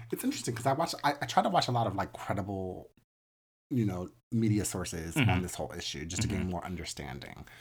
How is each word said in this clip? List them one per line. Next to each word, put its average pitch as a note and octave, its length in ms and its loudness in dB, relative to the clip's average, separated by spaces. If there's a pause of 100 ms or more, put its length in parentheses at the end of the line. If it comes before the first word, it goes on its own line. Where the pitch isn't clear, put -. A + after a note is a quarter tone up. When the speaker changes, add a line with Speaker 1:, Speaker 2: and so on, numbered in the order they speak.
(120)
Speaker 1:
It's - 120 -4
interesting B3+ 300 -2
'cause A#2 140 -2
I C3+ 60 4
watch, E3 200 0 (100)
I, C#3+ 160 4
I C#3 60 -4
try F#3 160 4
to A3 80 2
watch E3+ 180 4
a - 40 0
lot A#2+ 160 4
of, F#2+ 80 0
like, G2 180 -2
credible, F#2+ 760 -4 (800)
you A#2 160 4
know, F2+ 240 -2 (200)
media A2+ 340 4
sources E2+ 500 -4
Speaker 2:
Mm-hmm. A#2 160 6
Speaker 1:
on F2 100 4
this F2 140 -6
whole D2+ 200 -6
issue D#2+ 300 -6
just F2+ 160 -2
to A2+ 60 2
gain F#2+ 140 0
Speaker 2:
Mm-hmm. F#2 100 0
Speaker 1:
more E2+ 120 -4
understanding. D2 800 -8 (180)